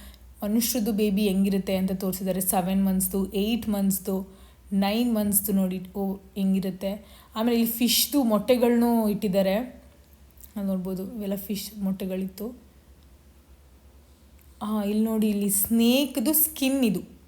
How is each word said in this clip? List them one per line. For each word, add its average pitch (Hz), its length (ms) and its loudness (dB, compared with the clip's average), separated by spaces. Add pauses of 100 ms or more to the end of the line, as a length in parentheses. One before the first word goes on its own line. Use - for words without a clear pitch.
(420)
ಮನುಷ್ಯರದ್ದು 226 500 0
ಬೇಬಿ 208 360 2
ಹೆಂಗಿರುತ್ತೆ 190 480 2
ಅಂತ 190 160 0
ತೋರಿಸಿದ್ದಾರೆ. 185 480 -2
ಸೆವೆನ್ 190 440 2
ಮಂತ್ಸ್‌ದು, 190 480 0
ಏಯ್ಟ್ 214 360 -2
ಮಂತ್ಸ್‌ದು, 196 760 -2 (300)
ನೈನ್ 214 420 0
ಮಂತ್ಸ್‌ದು 208 380 0
ನೋಡಿ, 185 420 -2
ಓ, 196 200 -4
ಹೆಂಗಿರುತ್ತೆ. 196 920 -4 (280)
ಆಮೇಲೆ 233 240 2
ಇಲ್ಲಿ 233 120 0
ಫಿಶ್‌ದು 247 500 2
ಮೊಟ್ಟೆಗಳ್ನೂ 233 840 4
ಇಟ್ಟಿದ್ದಾರೆ. 196 480 0
ಅಲ್ಲಿ - 1120 -12
ನೋಡ್ಬೋದು 190 480 -4
ಇವೆಲ್ಲ 202 220 -4
ಫಿಶ್ 202 420 -8
ಮೊಟ್ಟೆಗಳಿತ್ತು. 190 800 -6 (2000)
ಆ, 214 200 -2
ಇಲ್ಲಿ 208 220 0
ನೋಡಿ 220 260 2
ಇಲ್ಲಿ 202 200 0
ಸ್ನೇಕ್‌ದು 233 840 2
ಸ್ಕಿನ್ 269 520 0
ಇದು. 180 280 -2 (140)